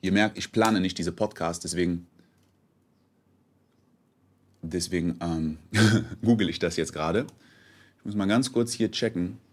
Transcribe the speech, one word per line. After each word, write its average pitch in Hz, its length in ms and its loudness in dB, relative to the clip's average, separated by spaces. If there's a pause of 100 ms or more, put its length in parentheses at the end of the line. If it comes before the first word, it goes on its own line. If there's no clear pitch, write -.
Ihr 92 100 0
merkt, 104 260 2
ich - 140 -10
plane 110 280 4
nicht 92 180 -2
diese 87 140 -2
Podcasts, 85 500 -4
deswegen, 85 460 -2 (2500)
deswegen, 85 600 -2
ähm, 80 360 -2 (140)
<laughs> 110 340 4 (160)
google 104 280 4
ich - 100 -6
das 85 180 -2
jetzt 78 160 -2
gerade. 82 340 0 (720)
Ich - 60 -16
muss 104 100 -6
mal 98 120 0
ganz 123 240 2
kurz 117 220 0
hier 110 180 0
checken. 104 460 -2 (160)